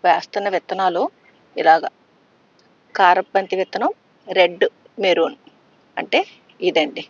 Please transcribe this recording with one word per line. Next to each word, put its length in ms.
వేస్తున్న 500
విత్తనాలు 480
ఇలాగా 280
కారబంతి 640
విత్తనం, 300
రెడ్ 260
మెరూన్, 340
అంటే 200
ఇదండి 400